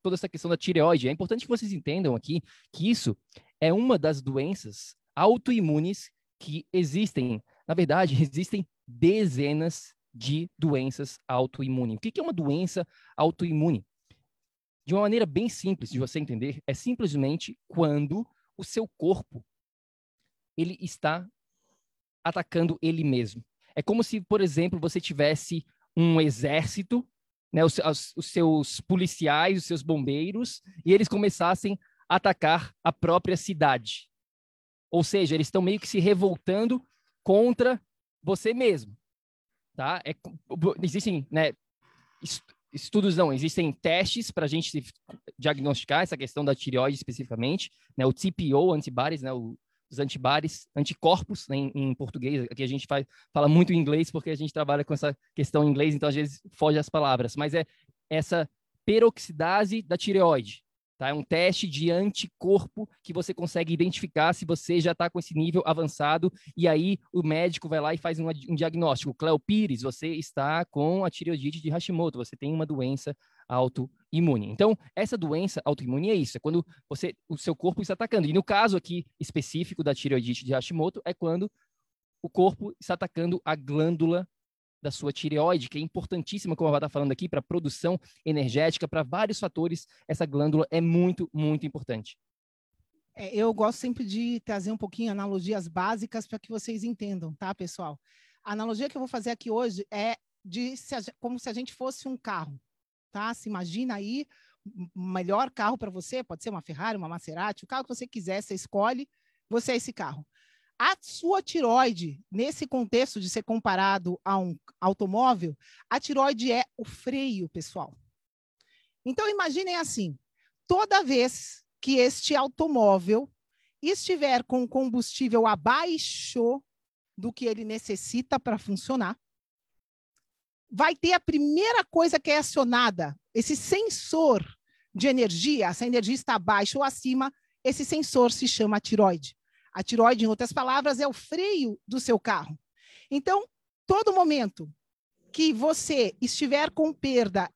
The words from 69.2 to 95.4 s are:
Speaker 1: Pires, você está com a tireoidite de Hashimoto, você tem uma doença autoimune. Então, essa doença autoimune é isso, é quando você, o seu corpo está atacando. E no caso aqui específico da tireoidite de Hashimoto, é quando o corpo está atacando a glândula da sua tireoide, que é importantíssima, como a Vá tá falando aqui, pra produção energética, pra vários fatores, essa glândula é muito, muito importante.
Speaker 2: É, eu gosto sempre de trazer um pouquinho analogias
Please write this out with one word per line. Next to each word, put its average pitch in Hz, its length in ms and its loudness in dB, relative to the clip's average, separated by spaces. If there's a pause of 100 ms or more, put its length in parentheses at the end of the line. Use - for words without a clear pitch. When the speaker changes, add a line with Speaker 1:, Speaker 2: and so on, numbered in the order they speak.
Speaker 1:
Pires, 202 420 0
você 135 280 -6
está 156 560 -4
com 170 400 0
a 170 40 -2
tireoidite 156 520 -4
de 156 80 -4
Hashimoto, 165 500 -2
você - 160 -10
tem 147 180 -6
uma 160 120 -2
doença 139 500 -4 (320)
autoimune. 127 1000 0
Então, 202 300 4 (180)
essa 185 220 -2
doença 165 480 -2
autoimune 143 440 0
é 220 60 2
isso, 139 220 -2
é - 20 -14
quando 165 260 0 (220)
você, 180 280 -6 (120)
o 156 100 -8
seu - 180 -4
corpo 185 260 -2
está 190 120 -4
atacando. 208 340 0
E 151 60 0
no 190 100 4
caso 208 320 4
aqui 175 320 -4 (120)
específico 160 640 -4
da 143 120 2
tireoidite 127 480 -2
de 131 100 -2
Hashimoto, 165 520 -2
é 175 80 -4
quando 175 360 -2 (720)
o 170 80 -8
corpo 190 500 2
está - 160 -4
atacando 175 500 -4
a 156 100 0
glândula 160 720 0 (540)
da 143 100 -6
sua 143 200 -6
tireoide, 151 560 0
que - 100 -12
é 147 40 -4
importantíssima, 175 720 -6
como 160 140 2
a - 20 4
Vá 143 80 4
tá 151 80 -2
falando 143 240 -2
aqui, 175 160 -4
pra 147 140 -4
produção 170 580 -4 (240)
energética, 151 640 0
pra 156 160 -2
vários 202 340 -2
fatores, 165 480 -4 (220)
essa 156 180 -2
glândula 151 460 2
é 165 80 0
muito, 175 540 2
muito 151 320 0
importante. 123 520 -8 (960)
Speaker 2:
É, 196 220 -10
eu 226 180 2
gosto 214 260 0
sempre 254 260 -6
de 233 360 -4
trazer 202 300 -6
um 220 60 -6
pouquinho 220 340 -6
analogias 196 560 -4